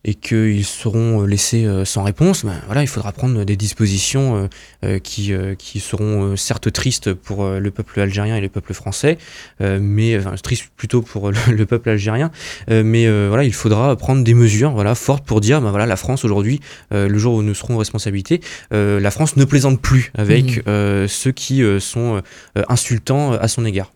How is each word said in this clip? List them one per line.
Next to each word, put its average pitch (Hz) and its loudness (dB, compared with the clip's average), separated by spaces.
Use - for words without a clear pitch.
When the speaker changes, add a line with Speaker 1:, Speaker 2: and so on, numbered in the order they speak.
Speaker 1:
et 107 -2
qu'ils 110 0
seront, 113 0
euh, 101 0
laissés, 104 0
euh, 98 0
sans 98 -2
réponse, 160 2
ben, 101 -6
voilà, 123 0
il 139 0
faudra 107 -6
prendre 120 -2
des 101 0
dispositions, 107 0
euh, 98 -2
euh, 98 -2
qui, 101 -6
euh, 95 -4
qui - -12
seront, 104 -2
euh, 98 -2
certes - -4
tristes - -2
pour, 98 -6
euh, 95 -2
le 98 -2
peuple - -8
algérien 104 -2
et 104 -2
le 98 -4
peuple 95 -8
français, 143 -2
euh, 98 0
mais, 107 2
enfin, 98 -4
tristes - -4
plutôt 117 -2
pour 101 -4
le, 104 0
<laughs> 120 4
le 107 2
peuple 117 -2
algérien, 110 0
euh, 110 4
mais, 113 4
euh, 104 2
voilà, 117 2
il 123 2
faudra 113 2
prendre 135 0
des 117 6
mesures, 117 4
voilà, 107 0
fortes 139 -2
pour 110 2
dire, 131 2
ben, 107 0
voilà, 104 0
la 98 0
France 131 -4
aujourd'hui, 107 0
euh, 101 2
le 104 2
jour 117 2
où 107 2
nous 104 0
serons - -4
en 113 0
responsabilité, 104 -2
euh, 104 2
la 101 2
France 156 0
ne 135 6
plaisante 135 2
plus 131 2
avec, 120 2
Speaker 2:
Mhm. - -4
Speaker 1:
euh, 101 2
ceux 131 -2
qui, 131 0
euh, 98 4
sont, 113 -2
euh, 101 -2
insultants 131 0
à 113 0
son 117 -2
égard. 95 -2